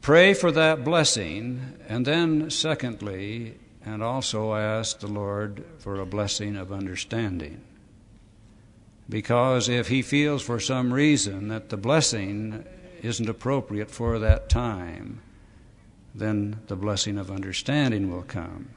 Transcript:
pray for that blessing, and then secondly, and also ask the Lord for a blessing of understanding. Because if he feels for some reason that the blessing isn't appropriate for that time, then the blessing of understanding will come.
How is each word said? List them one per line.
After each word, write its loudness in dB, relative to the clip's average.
pray 8
for 4
that 4
blessing, 0
and 0
then 2
secondly, -4
and -6
also -2
ask -2
the -10
Lord -4
for -6
a -6
blessing -4
of -10
understanding. -6
Because 2
if 0
he 2
feels 2
for -4
some 0
reason 2
that -8
the -4
blessing 0
isn't -4
appropriate -2
for -2
that 4
time, -2
then -2
the -6
blessing -2
of -8
understanding 0
will -6
come. -8